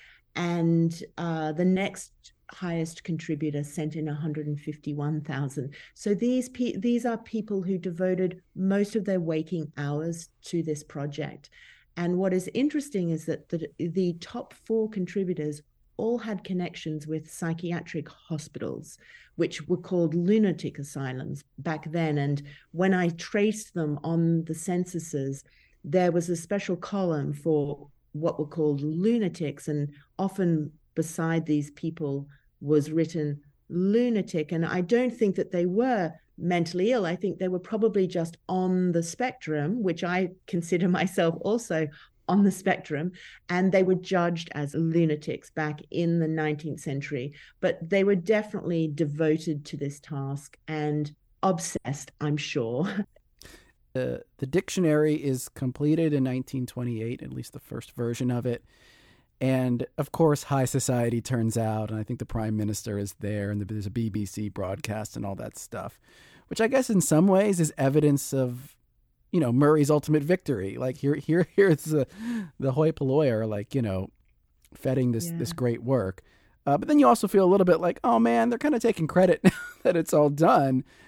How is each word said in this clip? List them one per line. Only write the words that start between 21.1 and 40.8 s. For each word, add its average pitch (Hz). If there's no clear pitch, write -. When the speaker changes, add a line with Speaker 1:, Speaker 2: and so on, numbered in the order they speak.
Speaker 1:
back 156
then. 160
And 143
when 185
I 180
traced 208
them 151
on 165
the 160
censuses, 165
there 180
was 170
a 170
special 196
column 170
for 147
what 165
were 151
called 151
lunatics, 170
and 147
often 180
beside 165
these 147
people 143
was 147
written 156
lunatic. 196
And 165
I 180
don't 240
think 196
that -
they 180
were 202
mentally 175
ill. 226
I 165
think 180
they 185
were 180
probably 202
just 170
on 185
the 165
spectrum, 170
which 170
I 180
consider 175